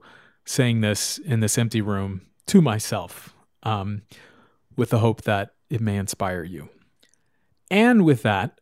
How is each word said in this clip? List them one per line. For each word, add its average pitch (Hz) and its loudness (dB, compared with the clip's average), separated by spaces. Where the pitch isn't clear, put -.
saying 120 0
this 107 -2
in 147 -2
this 110 0
empty 117 -2
room 98 -6
to 196 6
myself, 107 -4
um, 104 -6
with 120 -2
the 123 2
hope 110 0
that 101 -4
it 113 -4
may 104 -2
inspire 95 -6
you. 90 -14
And 220 6
with 147 4
that, 104 0